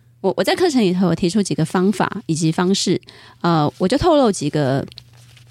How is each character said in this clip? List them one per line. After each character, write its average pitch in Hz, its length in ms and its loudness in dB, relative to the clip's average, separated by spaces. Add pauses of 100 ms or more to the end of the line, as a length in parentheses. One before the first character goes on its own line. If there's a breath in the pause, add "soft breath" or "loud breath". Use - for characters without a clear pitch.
(220)
我， 190 160 0
我 190 60 0
在 - 120 2
课 359 140 2
程 262 100 2
里 185 140 2
头 185 140 0
有 165 80 0
提 175 120 -2
出 202 140 0
几 185 140 -4
个 160 100 0
方 190 260 0
法 196 360 -4
以 160 80 -2
及 160 160 0
方 180 240 0
式， - 260 -2 (400 loud breath)
呃， 165 260 0 (120)
我 185 80 0
就 - 100 0
透 339 180 2
露 254 160 4
几 147 160 -6
个， 139 380 -2 (640)